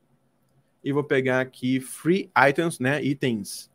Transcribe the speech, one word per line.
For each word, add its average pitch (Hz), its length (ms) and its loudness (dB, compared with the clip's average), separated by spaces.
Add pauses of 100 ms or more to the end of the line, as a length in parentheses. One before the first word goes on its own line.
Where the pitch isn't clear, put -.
(840)
E 139 100 -2
vou 143 100 0
pegar 131 380 2
aqui 131 380 -2
free 170 520 -2 (180)
items, 165 300 -2
né? 135 240 -2
Itens, 123 720 -4